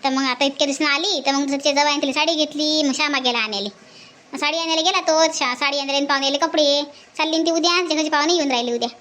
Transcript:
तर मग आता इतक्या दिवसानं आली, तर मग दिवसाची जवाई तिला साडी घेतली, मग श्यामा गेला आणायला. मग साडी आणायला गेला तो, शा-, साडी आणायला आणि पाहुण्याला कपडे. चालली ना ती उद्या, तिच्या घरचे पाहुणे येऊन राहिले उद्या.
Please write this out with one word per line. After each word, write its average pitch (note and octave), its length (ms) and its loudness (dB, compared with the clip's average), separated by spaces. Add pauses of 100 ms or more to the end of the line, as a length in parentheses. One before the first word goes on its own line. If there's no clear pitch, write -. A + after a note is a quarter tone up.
तर C#4 60 2
मग C4 140 -2
आता C4 220 0
इतक्या C#4 200 0
दिवसानं C#4+ 260 0
आली, D#4+ 340 -2
तर C#4 60 2
मग C#4 140 0
दिवसाची C#4 280 0
जवाई C#4+ 240 2
तिला D4 140 -2
साडी D#4 240 0
घेतली, D4+ 480 0
मग C4+ 100 2
श्यामा D4 260 0
गेला B3 180 0
आणायला. G#3+ 320 -4 (640)
मग C#4 60 -8
साडी D4 180 -2
आणायला D#4+ 240 -2
गेला F#4 200 0
तो, D#4+ 320 2
शा-, B3+ 220 -2
साडी C#4+ 220 -2
आणायला C#4 200 -2
आणि C#4+ 80 0
पाहुण्याला C#4 420 0
कपडे. D4 360 2 (340)
चालली D#4+ 200 0
ना D#4+ 80 6
ती E4 60 4
उद्या, E4+ 300 2
तिच्या D#4+ 160 -2
घरचे D#4+ 120 -2
पाहुणे D4+ 240 2
येऊन D4 180 0
राहिले A#3+ 220 -2
उद्या. A#3+ 160 -4 (120)